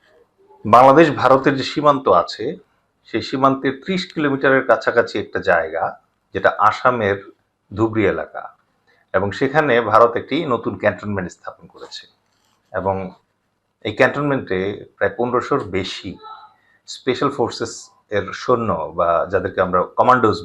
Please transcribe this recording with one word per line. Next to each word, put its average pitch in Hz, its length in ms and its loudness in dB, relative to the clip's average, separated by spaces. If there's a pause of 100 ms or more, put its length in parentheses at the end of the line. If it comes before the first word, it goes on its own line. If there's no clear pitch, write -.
(680)
বাংলাদেশ 135 440 6
ভারতের 131 460 2
যে 131 60 -4
সীমান্ত 143 460 0
আছে, 104 480 0 (480)
সেই 110 180 -6
সীমান্তের 135 640 0
ত্রিশ 185 280 -4
কিলোমিটারের 135 540 0
কাছাকাছি 113 520 0
একটা 95 200 -6
জায়গা, 85 640 -2 (320)
যেটা 95 260 0
আসামের 107 760 0 (420)
ধুবড়ী 110 320 0
এলাকা, - 500 -6 (560)
এবং 101 200 0
সেখানে 135 480 2
ভারত 113 360 4
একটি 147 300 -4
নতুন 113 320 -4
ক্যান্টনমেন্ট 101 540 -4
স্থাপন - 340 -18
করেছে। - 400 -20 (680)
এবং 95 380 -4 (720)
এই 107 80 -4
ক্যান্টনমেন্টে 120 920 0 (120)
প্রায় 101 200 -2
পনেরোশোর 120 480 -2
বেশি 95 540 -8 (680)
স্পেশাল - 440 -4
ফোর্সেস - 600 -6 (200)
এর 101 220 -4
সৈন্য 95 640 -2
বা 85 340 2
যাদেরকে 95 300 -2
আমরা 90 220 2 (140)
কমান্ডোজ 117 480 4